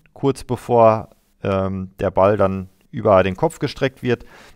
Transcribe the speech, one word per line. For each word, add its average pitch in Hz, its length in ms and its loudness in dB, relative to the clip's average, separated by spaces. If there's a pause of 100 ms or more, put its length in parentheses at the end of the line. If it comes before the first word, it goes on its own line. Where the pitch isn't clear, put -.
(140)
kurz - 300 -4
bevor, 113 640 2 (320)
ähm, 95 480 -4 (100)
der 98 120 -4
Ball 98 260 2
dann 95 320 -2 (200)
über 104 320 2
den 92 140 -2
Kopf - 240 -6
gestreckt 139 420 -8
wird, 120 240 -4 (300)